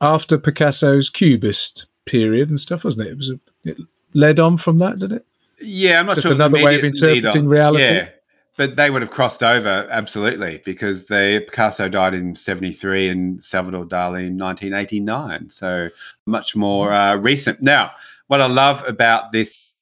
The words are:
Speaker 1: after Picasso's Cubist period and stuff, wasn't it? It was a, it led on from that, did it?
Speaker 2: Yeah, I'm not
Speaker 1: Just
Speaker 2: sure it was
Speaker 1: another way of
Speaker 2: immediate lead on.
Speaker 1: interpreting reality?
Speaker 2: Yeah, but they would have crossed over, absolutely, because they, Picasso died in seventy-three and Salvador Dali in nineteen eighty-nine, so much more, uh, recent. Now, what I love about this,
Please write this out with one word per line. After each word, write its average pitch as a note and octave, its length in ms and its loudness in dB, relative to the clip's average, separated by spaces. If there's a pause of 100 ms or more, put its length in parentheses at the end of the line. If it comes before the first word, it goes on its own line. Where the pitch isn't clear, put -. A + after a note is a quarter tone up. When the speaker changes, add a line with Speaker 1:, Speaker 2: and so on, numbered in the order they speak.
Speaker 1:
after D#3 360 2
Picasso's C#3+ 720 2
Cubist A#2 760 0 (200)
period A#2 440 0
and D3 100 -2
stuff, E3+ 240 -8
wasn't A2 240 -4
it? - 40 -14
It C3+ 60 -16
was C3+ 120 -8
a, C3 100 -10 (240)
it D#3+ 140 -10 (360)
led D3+ 260 4
on E3 180 4
from E3 220 0
that, F#3 200 -2
did F#3+ 120 -6
it? A#3 140 -10 (360)
Speaker 2:
Yeah, F#3 380 2
I'm F3 60 0
not G3 100 0
Speaker 1:
Just D3+ 80 -2
Speaker 2:
sure E3+ 80 2
it - 40 4
was C3+ 40 0
Speaker 1:
another D3 240 4
way D3 140 6
of C#3 60 0
Speaker 2:
immediate C#3 180 -2
lead D#3+ 80 4
on. D3+ 80 4
Speaker 1:
interpreting A#2 320 2
reality? D3 340 4
Speaker 2:
Yeah, G2 260 2 (480)
but C3+ 200 -2
they D3 120 4
would C3+ 120 0
have A2+ 100 -8
crossed - 320 -2
over, G#2+ 480 2
absolutely, G#2 760 -6
because F#2+ 400 -6
they, G2+ 360 0
Picasso G#2 480 -2
died F#2+ 240 0
in F2+ 220 -6
seventy-three F#2+ 720 -4
and F#2 340 -6
Salvador F2+ 420 -6
Dali F2+ 420 -6
in F#2 100 -8
nineteen F#2+ 360 -8
eighty-nine, G#2 760 -6
so F2+ 400 -6 (360)
much G#2+ 300 -6
more, G2+ 380 0
uh, G2+ 240 2
recent. C3 440 -2
Now, C3+ 300 2 (360)
what C#3 140 2
I C3 60 4
love C3+ 400 2
about A2+ 460 2
this, - 480 -4